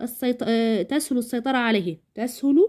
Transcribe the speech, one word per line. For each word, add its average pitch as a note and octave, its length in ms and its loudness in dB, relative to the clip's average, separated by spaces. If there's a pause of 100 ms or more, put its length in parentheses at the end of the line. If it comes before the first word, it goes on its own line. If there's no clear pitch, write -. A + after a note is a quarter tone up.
السيط-، B3 420 -4
آه، A3+ 400 2
تسهل C#4 360 -2
السيطرة B3 400 -2
عليه، G3+ 420 0 (140)
تسهل C4 420 0 (120)